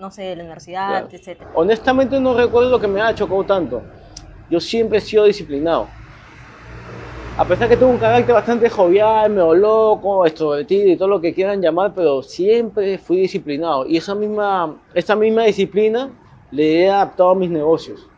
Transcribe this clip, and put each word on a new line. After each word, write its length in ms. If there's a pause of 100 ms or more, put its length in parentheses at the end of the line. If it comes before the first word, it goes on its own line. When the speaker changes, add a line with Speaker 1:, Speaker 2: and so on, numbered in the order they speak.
Speaker 1:
no 100
sé, 120
de 140
la 80
universidad, 440
Speaker 2:
Claro. 240
Speaker 1:
etcétera? 420
Speaker 2:
Honestamente, 640
no 160
recuerdo 460
que 80
me 140
haya 120
chocado 300
tanto. 380 (680)
Yo 120
siempre 360
he 60
sido 220
disciplinado. 640 (1500)
A 80
pesar 240
que 80
tengo 160
un 60
carácter 360
bastante 360
jovial, 600
medio 240
loco, 720
extrovertido 640
y 80
todo 120
lo 120
que 140
quieran 260
llamar, 340
pero 280
siempre 760
fui 220
disciplinado. 680
Y 120
esa 160
misma, 600 (180)
esa 220
misma 280
disciplina 640 (420)
le 340
he 60
adaptado 400
a 40
mis 160
negocios. 560 (120)